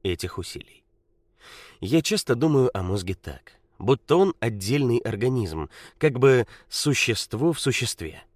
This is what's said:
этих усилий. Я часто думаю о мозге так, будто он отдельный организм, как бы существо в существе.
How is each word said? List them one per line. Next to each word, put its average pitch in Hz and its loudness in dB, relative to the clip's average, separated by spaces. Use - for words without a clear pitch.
этих 90 -4
усилий. - -14
Я 147 2
часто 196 0
думаю 135 2
о 98 -2
мозге 92 -4
так, - -14
будто 135 2
он 196 2
отдельный 117 0
организм, 104 -4
как 139 0
бы 127 6
существо 127 -2
в 143 -6
существе. - -4